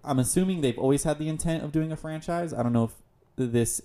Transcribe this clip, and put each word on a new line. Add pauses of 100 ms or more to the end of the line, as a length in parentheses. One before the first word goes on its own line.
I'm
assuming
they've
always
had
the
intent
of
doing
a
franchise.
I
don't
know
if (460)
this